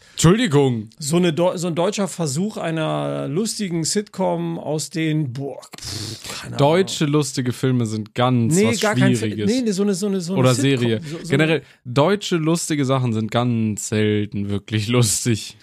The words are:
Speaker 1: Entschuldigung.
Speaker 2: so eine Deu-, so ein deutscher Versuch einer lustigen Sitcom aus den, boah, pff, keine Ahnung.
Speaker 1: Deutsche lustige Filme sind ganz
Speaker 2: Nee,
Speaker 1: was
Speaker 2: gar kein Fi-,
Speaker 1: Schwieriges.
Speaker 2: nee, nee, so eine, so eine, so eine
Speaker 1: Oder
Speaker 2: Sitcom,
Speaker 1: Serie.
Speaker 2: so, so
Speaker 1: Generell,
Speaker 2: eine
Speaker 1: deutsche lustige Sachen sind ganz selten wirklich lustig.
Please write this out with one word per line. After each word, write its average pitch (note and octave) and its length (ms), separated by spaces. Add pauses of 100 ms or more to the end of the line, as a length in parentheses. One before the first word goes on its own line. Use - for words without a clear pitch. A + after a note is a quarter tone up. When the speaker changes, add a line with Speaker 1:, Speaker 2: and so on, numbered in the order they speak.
(120)
Speaker 1:
Entschuldigung. C#3+ 800 (100)
Speaker 2:
so D#3 180
eine F3 160
Deu-, F3 240
so F3 100
ein E3+ 80
deutscher G3 320
Versuch E3+ 500
einer D3+ 720
lustigen F3 560
Sitcom E3+ 760
aus D#3 320
den, D#3 420
boah, C#3 260 (160)
pff, G2+ 640
keine A#2+ 140
Ahnung. - 40
Speaker 1:
Deutsche E3 460
lustige C#3+ 460
Filme B2 360
sind A2 260
ganz B2 420
Speaker 2:
Nee, G#3 120
Speaker 1:
was A#3 120
Speaker 2:
gar - 160
kein B2+ 200
Fi-, - 20
Speaker 1:
Schwieriges. G#2+ 340
Speaker 2:
nee, B3+ 120
nee, A3 80
so F#3 100
eine, G#3 140
so F3+ 100
eine, G3 160
so E3+ 120
eine F#3 60
Speaker 1:
Oder B2+ 140
Speaker 2:
Sitcom, C#3 280
Speaker 1:
Serie. A2+ 220
Speaker 2:
so, D#3 140
so - 120
Speaker 1:
Generell, D#3 320
Speaker 2:
eine - 320
Speaker 1:
deutsche F3+ 440
lustige D#3+ 480
Sachen B2+ 260
sind A2 200
ganz A2+ 580
selten G#2 600
wirklich G2+ 380
lustig. A#2+ 760